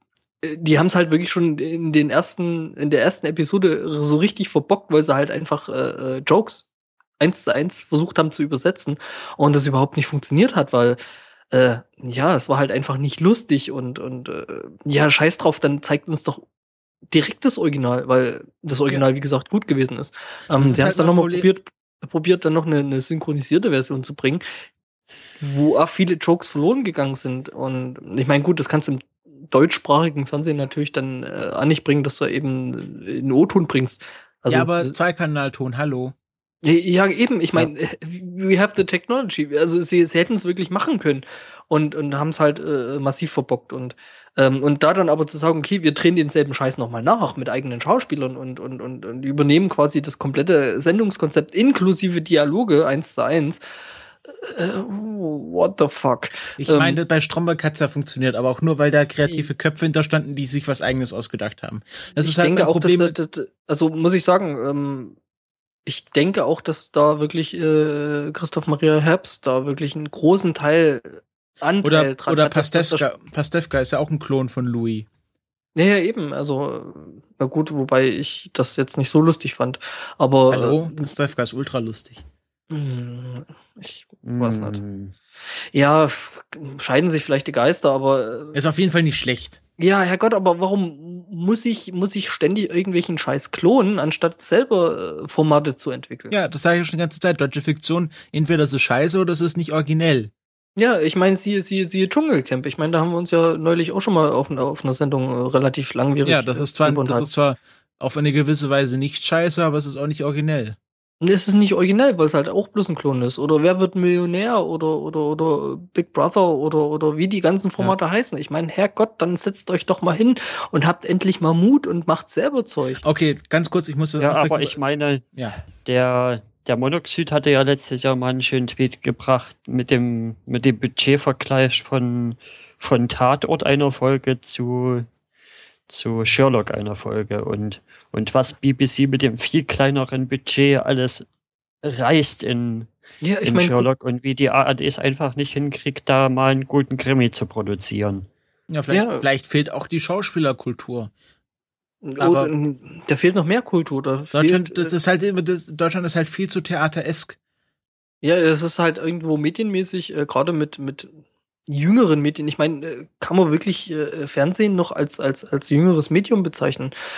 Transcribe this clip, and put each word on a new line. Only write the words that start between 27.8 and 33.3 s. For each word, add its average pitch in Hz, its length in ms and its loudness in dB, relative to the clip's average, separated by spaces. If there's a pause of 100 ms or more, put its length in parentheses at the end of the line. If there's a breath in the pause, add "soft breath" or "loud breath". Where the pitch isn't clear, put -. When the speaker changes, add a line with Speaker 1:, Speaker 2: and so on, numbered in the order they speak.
Speaker 1:
ich 131 100 0
meine, 143 160 4
gut, 165 160 2
das 143 100 -2
kannst 151 180 0
du 143 60 -2
im 127 60 -4 (500)
deutschsprachigen 147 800 2
Fernsehen 151 300 -2
natürlich 143 360 -4
dann, 131 300 -6
äh, - 300 -8
auch - 120 0
nicht 156 180 2
bringen, 143 220 2
dass - 120 -6
du 147 80 -2
eben 131 800 -6
einen 127 280 -4